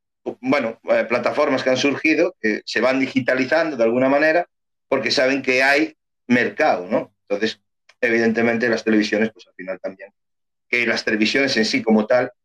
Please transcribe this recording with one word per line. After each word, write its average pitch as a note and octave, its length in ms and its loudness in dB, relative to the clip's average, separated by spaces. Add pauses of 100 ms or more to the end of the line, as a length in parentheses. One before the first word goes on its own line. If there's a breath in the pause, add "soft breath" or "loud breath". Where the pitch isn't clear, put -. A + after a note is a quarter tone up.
(400)
bueno, B2+ 460 -2
eh, A2+ 220 2
plataformas B2+ 540 0
que C3 80 0
han C3 80 2
surgido, D3 640 0
que G#2+ 240 -2
se - 160 -4
van C3 180 2
digitalizando C3+ 760 0
de A2+ 60 0
alguna B2 260 2
manera, D#3 380 2 (400)
porque C3 240 -2
saben C3+ 320 0
que C3 180 2
hay C#3+ 340 2 (300)
mercado, A#2+ 600 0
¿no? - 260 -4 (140)
Entonces, G2+ 340 -4 (400)
evidentemente, A#2 680 0
las A2 140 -2
televisiones, G#2+ 480 2
pues - 140 -20
al - 80 -20
final F#2 260 -12
también, F#2+ 320 -12 (560)
que A#2+ 200 -2
las A2 160 -4
televisiones A#2 540 0
en A2 80 2
sí A2+ 180 -2
como G#2+ 240 2
tal B2+ 240 0 (140)